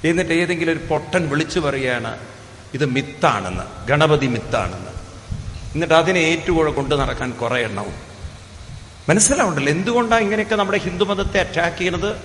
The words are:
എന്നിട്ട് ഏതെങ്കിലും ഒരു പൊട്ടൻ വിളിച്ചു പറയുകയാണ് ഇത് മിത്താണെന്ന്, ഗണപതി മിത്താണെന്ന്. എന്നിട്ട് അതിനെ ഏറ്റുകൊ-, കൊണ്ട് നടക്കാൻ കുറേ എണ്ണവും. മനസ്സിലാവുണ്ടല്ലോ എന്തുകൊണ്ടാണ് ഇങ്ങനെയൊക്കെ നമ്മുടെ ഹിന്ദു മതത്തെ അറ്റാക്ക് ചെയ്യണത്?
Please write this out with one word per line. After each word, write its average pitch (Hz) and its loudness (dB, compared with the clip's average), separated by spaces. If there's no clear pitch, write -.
എന്നിട്ട് 165 2
ഏതെങ്കിലും 165 2
ഒരു 156 0
പൊട്ടൻ 160 0
വിളിച്ചു 156 0
പറയുകയാണ് 127 -2
ഇത് 139 2
മിത്താണെന്ന്, 117 -2
ഗണപതി 147 4
മിത്താണെന്ന്. 113 -2
എന്നിട്ട് 160 2
അതിനെ 175 6
ഏറ്റുകൊ-, 160 2
കൊണ്ട് 139 0
നടക്കാൻ 131 0
കുറേ 120 0
എണ്ണവും. 101 -4
മനസ്സിലാവുണ്ടല്ലോ 170 4
എന്തുകൊണ്ടാണ് 226 2
ഇങ്ങനെയൊക്കെ 214 0
നമ്മുടെ 202 2
ഹിന്ദു 180 0
മതത്തെ 196 0
അറ്റാക്ക് 170 -2
ചെയ്യണത്? 180 -2